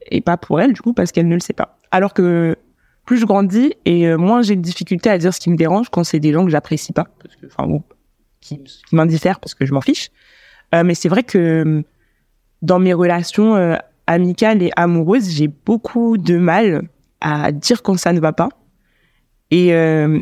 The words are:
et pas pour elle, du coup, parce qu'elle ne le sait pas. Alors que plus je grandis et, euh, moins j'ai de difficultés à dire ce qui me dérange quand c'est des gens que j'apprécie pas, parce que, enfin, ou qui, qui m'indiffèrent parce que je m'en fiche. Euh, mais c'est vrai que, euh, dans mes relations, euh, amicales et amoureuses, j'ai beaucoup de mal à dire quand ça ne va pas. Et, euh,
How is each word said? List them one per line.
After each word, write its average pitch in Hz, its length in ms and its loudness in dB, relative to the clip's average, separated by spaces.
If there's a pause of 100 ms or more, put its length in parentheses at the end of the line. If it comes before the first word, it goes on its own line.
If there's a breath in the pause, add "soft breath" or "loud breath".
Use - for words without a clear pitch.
(100)
et 170 100 -2
pas 175 160 -2
pour - 240 -2
elle, 254 120 2
du 190 100 -6
coup, 233 100 -2
parce 185 200 -2
qu'elle 170 160 0
ne 170 60 2
le 175 60 0
sait - 140 -6
pas. - 240 -8 (120)
Alors 190 240 0
que 170 420 0 (480)
plus 247 140 0
je 226 80 0
grandis 202 480 0 (100)
et, 170 240 2
euh, 165 80 2
moins 208 260 2
j'ai 208 140 2
de 180 60 -2
difficultés 175 480 -4
à 196 80 2
dire 180 160 0
ce - 60 -12
qui 175 100 -2
me 175 60 2
dérange 165 340 0
quand 175 140 -2
c'est 160 160 -2
des 151 120 2
gens 165 120 2
que 180 60 2
j'apprécie 151 420 -4
pas, - 140 -2 (160)
parce - 140 -20
que, - 100 -20
enfin, - 220 -8
ou 151 140 -4 (580)
qui, 147 220 -16
qui - 320 -8
m'indiffèrent 165 460 0
parce - 140 -18
que - 120 -4
je 135 60 -6
m'en 139 80 -2
fiche. - 300 -4 (640 soft breath)
Euh, 170 100 2
mais 175 100 0
c'est - 140 -4
vrai 185 140 2
que, 220 160 -2
euh, 160 440 0 (800)
dans 180 160 2
mes 185 160 2
relations, 175 600 0
euh, 170 200 2 (300)
amicales 180 560 0
et 175 140 0
amoureuses, 175 540 2
j'ai 151 180 0
beaucoup 226 720 -2
de 175 180 0
mal 170 520 0 (320)
à 147 320 -2
dire 151 300 -2
quand 190 160 -2
ça 170 140 0
ne 175 80 2
va 156 120 0
pas. 170 160 -2 (1040)
Et, 175 240 4
euh, 156 480 2